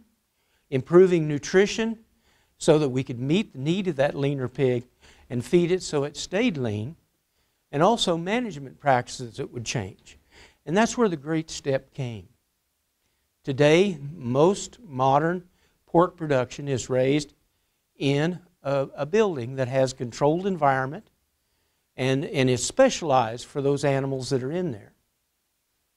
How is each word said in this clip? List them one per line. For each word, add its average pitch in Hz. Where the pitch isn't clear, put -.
improving 170
nutrition 202
so 156
that 147
we 131
could 131
meet 156
the 135
need 175
of 143
that 135
leaner 139
pig 123
and 123
feed 170
it 180
so 143
it 151
stayed 196
lean, 113
and 147
also 196
management 170
practices 123
that -
would 120
change. -
And 160
that's 226
where 233
the 170
great 156
step -
came. 117
Today, 151
most 156
modern 147
pork 175
production 143
is 127
raised 135
in 151
a, 139
a 143
building 151
that 131
has 131
controlled 147
environment 143
and, 135
and 131
is 123
specialized 131
for 143
those 139
animals 135
that 131
are 135
in 175
there. 104